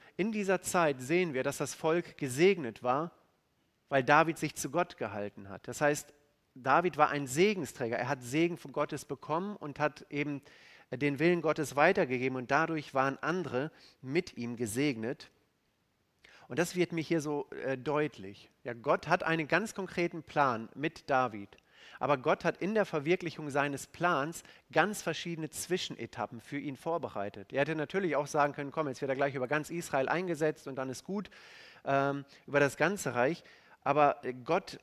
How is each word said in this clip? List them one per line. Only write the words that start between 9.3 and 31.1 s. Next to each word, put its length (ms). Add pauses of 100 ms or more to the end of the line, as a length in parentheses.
und 220
hat 300
eben, 320 (480)
äh, 80
den 220
Willen 220
Gottes 340
weitergegeben 600
und 140
dadurch 420
waren 260
andere 520 (300)
mit 360
ihm 180
gesegnet. 760 (1160)
Und 120
das 160
wird 160
mir 100
hier 200
so, 280
äh, 280
deutlich. 720 (120)
Ja, 100
Gott 340
hat 160
einen 240
ganz 260
konkreten 500
Plan 520
mit 340
David. 480 (420)
Aber 180
Gott 280
hat 120
in 160
der 120
Verwirklichung 640
seines 380
Plans 560 (280)
ganz 300
verschiedene 480
Zwischenetappen 920
für 180
ihn 160
vorbereitet. 800
Er 80
hätte 140
natürlich 400
auch 120
sagen 260
können, 180
„Komm, 160
jetzt 140
wird 80
er 60
gleich 200
über 120
ganz 220
Israel 400
eingesetzt 580
und 80
dann 140
ist 140
gut, 260 (560)